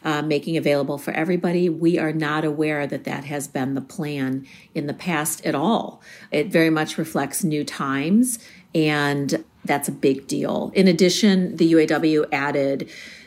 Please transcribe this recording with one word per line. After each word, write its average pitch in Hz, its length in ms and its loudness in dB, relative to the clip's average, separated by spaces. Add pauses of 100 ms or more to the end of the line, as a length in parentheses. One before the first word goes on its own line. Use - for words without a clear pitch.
uh, 147 200 -2
making 156 340 -2
available 143 420 0
for - 140 -8
everybody. 175 560 0
We 165 320 2
are 156 120 0
not 156 320 -2
aware 151 440 -2
that 135 160 -8
that 139 200 -8
has 143 220 -6
been 135 280 -4
the 131 60 -2
plan 135 640 -6 (300)
in 143 140 -4
the 139 60 -6
past 160 520 -4
at 151 80 0
all. 175 480 -2 (300)
It 151 160 0
very 165 220 4
much 156 280 -2
reflects 147 460 -4
new 151 180 0
times, 156 800 0 (340)
and 147 680 0 (200)
that's 143 240 -2
a 139 40 -4
big 135 340 0
deal. - 480 -4
In 190 140 6
addition, 180 680 4
the 165 100 4
U 165 120 6
A 156 80 6
W 156 460 2
added 139 580 -2 (360)